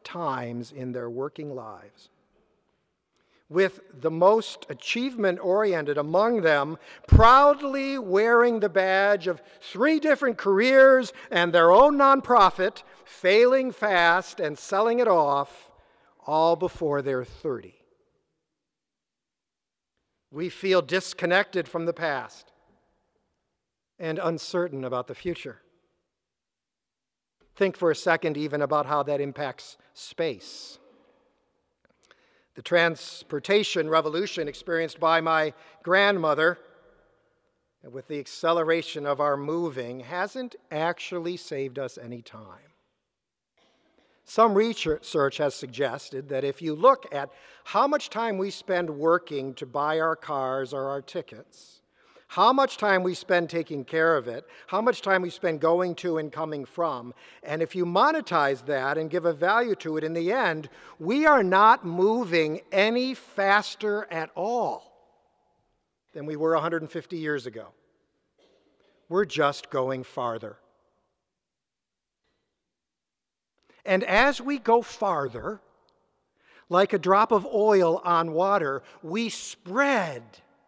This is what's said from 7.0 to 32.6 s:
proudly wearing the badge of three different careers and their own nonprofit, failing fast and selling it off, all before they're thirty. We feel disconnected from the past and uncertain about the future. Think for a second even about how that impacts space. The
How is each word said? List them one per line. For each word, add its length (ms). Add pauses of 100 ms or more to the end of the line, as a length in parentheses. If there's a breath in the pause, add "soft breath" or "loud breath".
proudly 880
wearing 600
the 80
badge 600
of 140 (200 loud breath)
three 400
different 360
careers 760 (180 loud breath)
and 220
their 180
own 260
nonprofit, 840 (220 loud breath)
failing 640
fast 720
and 160
selling 420
it 80
off, 600 (560 soft breath)
all 320
before 440
they're 240
thirty. 500 (2500)
We 200
feel 320
disconnected 880
from 160
the 80
past 560 (1500)
and 200
uncertain 640
about 240
the 80
future. 460 (1900)
Think 220
for 140
a 40
second 420
even 240
about 240
how 180
that 180
impacts 560 (160 soft breath)
space. 840 (1800 soft breath)
The 60